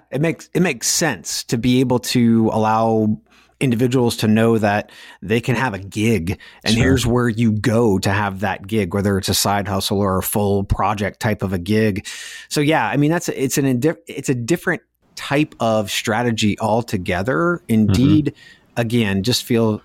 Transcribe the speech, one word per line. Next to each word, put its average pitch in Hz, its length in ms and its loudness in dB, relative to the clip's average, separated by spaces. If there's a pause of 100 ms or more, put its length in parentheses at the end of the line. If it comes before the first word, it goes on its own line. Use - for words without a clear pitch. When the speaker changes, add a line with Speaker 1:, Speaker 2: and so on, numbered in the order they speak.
(100)
Speaker 1:
it 131 100 -6
makes, 160 320 -4
it - 80 0
makes 160 280 -2
sense - 560 -4
to - 120 -2
be 123 240 2
able 123 200 0
to 113 520 2
allow 110 680 0 (400)
individuals 123 560 2
to - 100 -2
know 113 300 4
that 104 340 0 (300)
they 104 180 -2
can 120 160 -2
have 117 200 -2
a 95 40 -8
gig 98 600 -2 (260)
and 107 100 2
Speaker 2:
Sure. 117 80 2
Speaker 1:
here's 127 240 2
where 120 220 2
you 113 240 2
go 107 460 2
to 98 100 -2
have 98 320 -2
that 95 260 -4
gig, 98 280 -2
whether 101 240 0
it's 92 100 -4
a - 60 0
side 101 340 0
hustle 98 300 -2
or 98 180 0
a 92 60 0
full 101 420 0
project 101 560 -2
type 107 220 -2
of 95 100 -2
a 98 60 -2
gig. 104 480 0 (420)
So 156 140 -2
yeah, 143 260 2
I 104 80 -2
mean, 147 140 2
that's, 170 180 -2
it's 139 300 -2
an, 131 240 0 (240)
it's - 240 -6
a 143 40 0
different 131 460 -2 (340)
type 151 460 -2
of 110 300 0
strategy 110 680 0
altogether. 113 1080 -2
Speaker 2:
Mm-hmm. - 60 -2
Speaker 1:
Indeed, 127 600 4 (440)
again, 110 440 0
just 120 220 -2
feel, 113 400 0